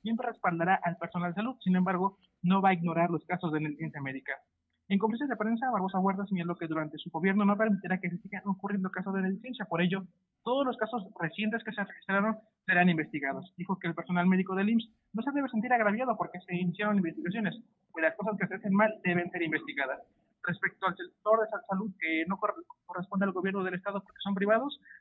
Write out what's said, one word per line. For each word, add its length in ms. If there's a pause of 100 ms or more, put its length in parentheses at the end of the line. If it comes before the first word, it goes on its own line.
siempre 260
respaldará 560
al 140
personal 340
de 40
salud, 280
sin 120
embargo, 420 (240)
no 200
va 80
a 40
ignorar 360
los 160
casos 280
de 80
negligencia 400
médica. 320 (560)
En 80
conferencia 360
de 40
prensa, 340
Barbosa 280
Huerta 260
señaló 320
que 100
durante 300
su 120
gobierno 360
no 100
permitirá 440
que 100
se 80
sigan 280
ocurriendo 440
casos 240
de 80
negligencia, 440
por 160
ello, 220 (400)
todos 220
los 120
casos 280 (140)
recientes 440
que 80
se 140
registraron 520 (280)
serán 240
investigados. 680
Dijo 240
que 80
el 80
personal 320
médico 280
del 140
imss 200 (240)
no 80
se 100
debe 180
sentir 220
agraviado 460
porque 280
se 100
iniciaron 420
investigaciones, 580 (360)
pues 120
las 120
cosas 220
que 100
se 80
hacen 180
mal 200 (100)
deben 280
ser 120
investigadas. 580 (460)
Respecto 380
al 100
sector 460
de 80
sal-, 180
salud 320
que 280
no 100
corre-, 160 (320)
corresponde 400
al 60
gobierno 320
del 100
estado 300
porque 180
son 140
privados, 440 (220)